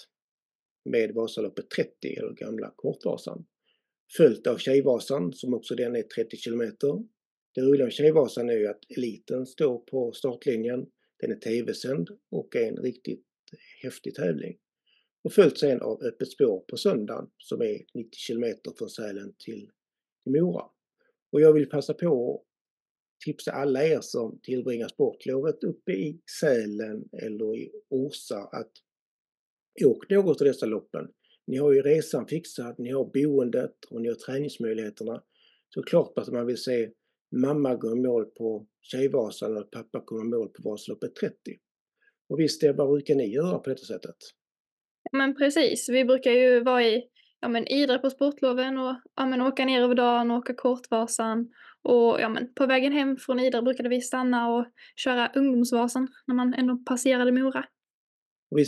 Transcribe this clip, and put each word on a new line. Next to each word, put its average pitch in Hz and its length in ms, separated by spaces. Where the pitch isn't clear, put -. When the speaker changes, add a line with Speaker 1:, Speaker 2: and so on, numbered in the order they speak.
Speaker 1:
med 113 300
Vasaloppet 110 560
trettio, - 480
eller - 140
gamla 107 440
Kortvasan. - 720
Följt 131 300
av 120 100
Tjejvasan, 135 760
som 127 220
också 117 200
den 120 220
är 113 60
trettio 110 340
kilometer. 120 680
Det 131 60
roliga 135 240
med 117 80
Tjejvasan 143 560
är 117 80
ju 107 100
att 101 140
eliten 127 500
står 127 320
på 120 340
startlinjen. 123 720
Den 113 120
är 107 60
T 117 260
V-sänd 139 460
och - 260
är 113 120
en - 80
riktigt - 480
häftig - 320
tävling. - 440
Och - 80
följt 175 260
sen 135 220
av 110 220
Öppet - 280
spår 107 300
på - 160
söndagen, 127 600
som - 240
är 107 220
nittio 117 220
kilometer 117 640
från 110 120
Sälen 101 440
till - 260
Mora. 170 340
Och 147 80
jag 156 120
vill 147 160
passa 151 260
på 143 400
att - 120
tipsa - 280
alla 135 320
er 160 160
som - 420
tillbringar 123 460
sportlovet 135 760
uppe - 280
i 156 280
Sälen 107 680
eller 110 340
i 131 160
Orsa 131 480
att - 340
åk 117 260
något 190 300
av 143 60
dessa 127 200
loppen. 95 420
Ni 127 100
har 143 160
ju 135 100
resan 147 440
fixad, 123 520
ni 123 120
har 135 140
boendet 131 840
och 117 120
ni 117 60
har 113 60
träningsmöjligheterna. 113 1080
Så 135 140
klart - 360
att 104 100
man 120 180
vill 120 160
se 117 280
mamma 135 380
gå 113 180
i 123 80
mål 120 240
på 110 420
Tjejvasan 117 760
och 104 140
pappa 117 340
komma 110 200
i 117 40
mål 117 200
på - 220
Vasaloppet - 440
trettio. - 440
Och 147 120
visst, 151 200
det 156 60
är 143 60
bara, 139 160
hur 143 120
kan 143 160
ni 113 180
göra 175 240
på - 120
detta 135 140
sättet? - 320
Speaker 2:
Men 269 240
precis, 285 520
vi 254 160
brukar 254 260
ju 247 300
vara 247 240
i, 233 240
ja, - 80
men 233 180
Idre 269 320
på 262 120
sportloven 262 680
och, 262 180
ja, 269 100
men 262 140
åka 262 240
ner 254 180
över 247 120
dagen 240 360
och 233 60
åka 247 180
Kortvasan. 233 960
Och, 233 380
ja, 226 80
men 240 260
på 277 120
vägen 262 260
hem 277 240
från 247 240
Idre 247 220
brukade 247 260
vi 247 120
stanna 247 540
och 240 120
köra 247 380
Ungdomsvasan 247 760
när 254 80
man 247 200
ändå 254 220
passerade 247 460
Mora. 262 320
Speaker 1:
Och 147 80
vi 147 100